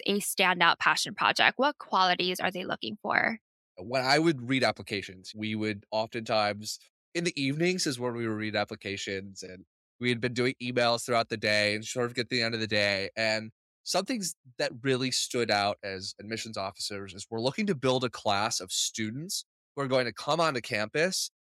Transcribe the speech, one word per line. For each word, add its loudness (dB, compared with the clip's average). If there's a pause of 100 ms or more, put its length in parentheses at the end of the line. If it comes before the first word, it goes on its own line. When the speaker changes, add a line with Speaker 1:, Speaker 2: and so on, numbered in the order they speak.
Speaker 1:
a 2
standout 4
passion 2
project? 4
What 2
qualities 2
are 0
they -6
looking -8
for? 0 (380)
Speaker 2:
When -2
I 6
would 2
read 2
applications, -2
we -4
would -2
oftentimes, -2 (360)
in 0
the -4
evenings 0
is -2
when -4
we -4
would -2
read -4
applications, -6
and -16 (380)
we 2
had 2
been -2
doing 0
emails 2
throughout 2
the -2
day 2
and -6
sort -2
of -10
get -4
to 0
the 2
end 0
of -4
the -2
day. 2
And 0 (340)
some 0
things -4 (220)
that -2 (100)
really 0
stood 0
out 2
as -8
admissions -8
officers -8
is -14
we're -4
looking 0
to 0
build 2
a 0
class 0
of -8
students -4 (300)
who -4
are -2
going 4
to -4
come 0
onto 2
campus -2 (140)